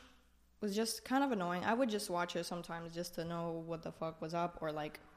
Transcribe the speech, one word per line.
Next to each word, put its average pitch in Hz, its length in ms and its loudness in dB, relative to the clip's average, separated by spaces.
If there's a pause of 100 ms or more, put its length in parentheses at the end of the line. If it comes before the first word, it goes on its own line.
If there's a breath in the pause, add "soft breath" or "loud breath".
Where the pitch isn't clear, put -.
(600 loud breath)
was 202 140 0
just 226 280 0
kind 269 200 4
of 277 80 4
annoying. 180 340 2
I 214 80 6
would 247 160 4
just 208 200 0
watch 175 240 2
her 170 100 0
sometimes 170 500 -6
just 175 220 -4
to 170 100 -2
know 165 400 -2
what 165 180 -4
the 170 80 -6
fuck 160 300 -4
was 160 120 -4
up 175 280 0
or, 156 100 0
like, 151 280 -2 (180)